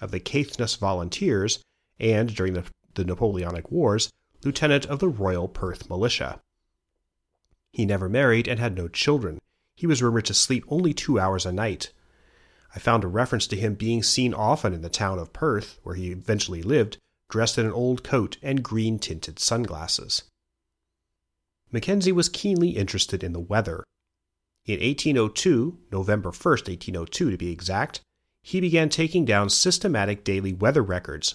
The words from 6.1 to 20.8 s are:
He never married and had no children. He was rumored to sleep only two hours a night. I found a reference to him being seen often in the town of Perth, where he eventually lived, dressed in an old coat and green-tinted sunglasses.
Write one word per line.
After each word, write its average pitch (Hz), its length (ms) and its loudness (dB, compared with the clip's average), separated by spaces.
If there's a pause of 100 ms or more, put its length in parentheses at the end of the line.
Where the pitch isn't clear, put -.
He 110 140 0
never 95 240 0
married 120 360 4
and 113 140 -2
had 113 160 -2
no 87 120 -4
children. 101 500 0 (360)
He - 120 -4
was 135 160 4
rumored 117 240 2
to - 80 -2
sleep - 340 2
only 160 240 2
two 139 260 0
hours 95 280 0
a 90 60 -2
night. 101 400 -4 (840)
I - 40 -10
found 117 260 4
a 90 40 -2
reference 113 380 0
to 131 100 -4
him 110 180 0
being 113 280 0
seen 123 320 2
often 107 400 0
in 82 80 -8
the 82 80 -8
town 95 280 -2
of 82 140 -10
Perth, 110 500 -2
where 90 120 -8
he 90 160 -6
eventually 92 520 -2
lived, 110 360 2 (320)
dressed 113 280 0
in 113 80 2
an 110 60 -2
old 123 320 -2
coat - 380 0
and 139 200 -2
green-tinted 110 760 -4
sunglasses. 95 840 -2 (1500)